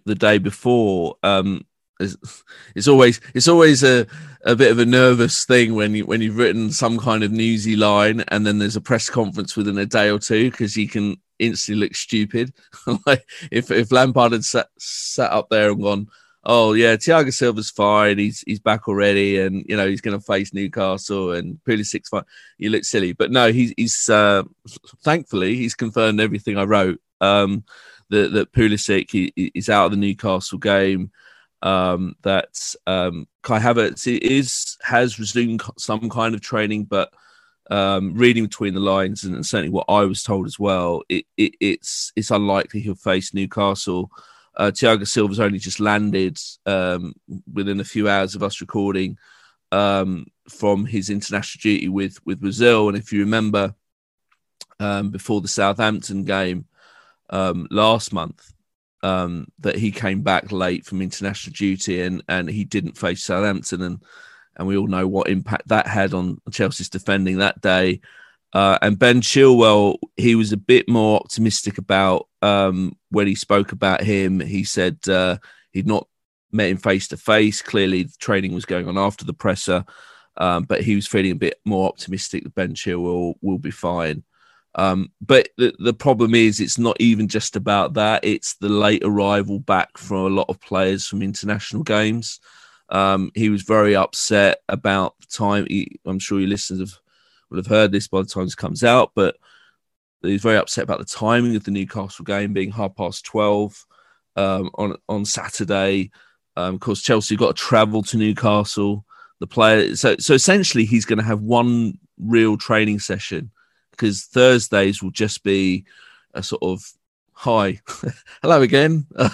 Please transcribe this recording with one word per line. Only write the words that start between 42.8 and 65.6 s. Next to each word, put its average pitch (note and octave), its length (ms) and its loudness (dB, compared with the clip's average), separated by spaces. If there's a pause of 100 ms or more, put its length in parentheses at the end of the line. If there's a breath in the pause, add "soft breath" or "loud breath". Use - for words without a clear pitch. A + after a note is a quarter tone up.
he'll G2 140 -8
face F#2+ 380 -4
Newcastle. G2 800 -4 (460 soft breath)
Uh, G2+ 140 0
Thiago A2 360 2
Silva's G#2 320 0
only G2+ 200 0
just F#2+ 200 -10
landed, G#2 600 0 (260)
um, F2+ 480 -2 (380)
within G2 280 -4
a G2 60 -6
few G#2 220 -2
hours G2 280 0
of G2 80 -6
us G2 180 -6
recording, F#2+ 560 -4 (540 soft breath)
um, F#2+ 560 -2 (200)
from G2+ 380 -2
his G2+ 240 -6
international G2+ 520 -8
duty G#2 280 0
with, F#2+ 360 -6
with F#2 140 -6
Brazil. G#2+ 480 4
And G2+ 100 -2
if G#2+ 140 -10
you G#2 100 0
remember, G#2 540 0 (1040)
um, G2+ 300 -4
before G2+ 320 -4
the E2 60 -10
Southampton G2+ 760 -2
game, F#2 420 -4 (640 soft breath)
um, F#2 400 -4
last G#2+ 440 0
month, E2 400 -10 (500)
um, F2+ 440 -4 (120)
that - 160 -4
he G#2 160 -2
came F#2+ 300 -4
back G2 300 -2
late F#2 340 -4
from F#2+ 160 -6
international F#2+ 520 -10
duty F#2+ 480 -4
and, F2+ 280 -6
and F2 200 -2
he G2+ 140 -6
didn't - 340 -6
face F2+ 260 -4
Southampton. F#2+ 580 -4
And, F2+ 200 -8 (540 soft breath)
and F#2+ 120 -6
we G2 100 0
all G2 100 0
know F#2 200 -2
what F#2+ 200 -2
impact G2 400 -4